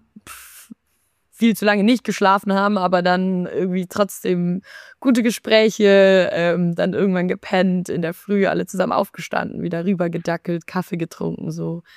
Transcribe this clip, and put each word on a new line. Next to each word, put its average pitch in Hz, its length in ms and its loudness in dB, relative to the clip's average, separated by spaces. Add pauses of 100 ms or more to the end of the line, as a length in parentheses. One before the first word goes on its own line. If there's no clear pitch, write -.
(280)
pff, - 240 -20 (880)
viel 226 140 4
zu 202 100 -4
lange 208 180 2
nicht 226 200 2
geschlafen 196 500 0
haben, 202 240 0
aber 180 240 2
dann 180 460 0
irgendwie 180 400 -2
trotzdem 180 760 -2 (380)
gute 247 240 2
Gespräche, 196 1080 4
ähm, 170 440 0
dann 175 180 -2
irgendwann 180 340 0
gepennt, 185 600 0
in 175 140 -4
der 165 100 -6
Früh 196 320 -2
alle 175 220 -2
zusammen 185 260 -2
aufgestanden, - 720 -4
wieder 170 200 -4
rüber 175 280 0
gedackelt, 170 560 -6
Kaffee 180 300 -6
getrunken, 165 520 -6
so. 165 320 -8 (160)